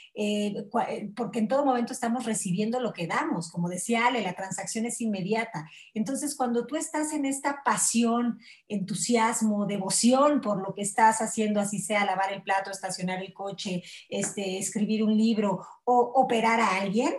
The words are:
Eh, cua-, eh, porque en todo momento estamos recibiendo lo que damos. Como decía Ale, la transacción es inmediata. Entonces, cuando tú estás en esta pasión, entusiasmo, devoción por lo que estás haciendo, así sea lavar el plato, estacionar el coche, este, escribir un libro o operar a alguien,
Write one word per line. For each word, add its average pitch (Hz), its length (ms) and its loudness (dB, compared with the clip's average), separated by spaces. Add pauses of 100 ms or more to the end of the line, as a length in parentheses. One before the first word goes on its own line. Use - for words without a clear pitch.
(140)
Eh, 208 560 -2
cua-, - 200 0
eh, - 260 -8
porque - 240 -4
en 220 80 2
todo 277 160 2
momento 247 300 2
estamos 233 320 -2
recibiendo 214 540 0
lo 233 120 -2
que 170 160 -6
damos. 240 420 -2
Como 175 200 -2
decía 226 380 0
Ale, 254 140 2
la 180 120 -4
transacción 190 520 -6
es 233 140 -6
inmediata. 208 680 -2 (240)
Entonces, 269 420 -4
cuando 240 320 0
tú 294 80 -6
estás 311 380 -2
en 285 120 -2
esta 277 380 -2
pasión, 233 760 2 (280)
entusiasmo, 220 1000 0
devoción 233 760 4
por 208 200 0
lo - 120 -6
que 202 80 -6
estás 220 400 4
haciendo, 214 400 0
así 202 180 -2
sea 208 260 0
lavar 190 280 0
el 196 100 -8
plato, 196 280 0
estacionar 185 500 -6
el 190 120 -12
coche, 196 500 -6 (260)
este, 196 480 -4
escribir 214 460 0
un 214 140 4
libro 208 480 2 (200)
o 247 100 4 (200)
operar 233 440 4
a 220 220 2
alguien, 233 360 0